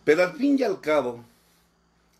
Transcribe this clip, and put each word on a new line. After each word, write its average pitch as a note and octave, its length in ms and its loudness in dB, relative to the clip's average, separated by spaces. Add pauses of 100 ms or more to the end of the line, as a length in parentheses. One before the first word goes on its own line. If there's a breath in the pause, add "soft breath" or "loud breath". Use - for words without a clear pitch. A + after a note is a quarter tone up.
Pero D#3+ 200 4
al F3 120 -4
fin C#4 220 0
y B3+ 60 0
al G3+ 160 -4
cabo, B2 440 -2 (960)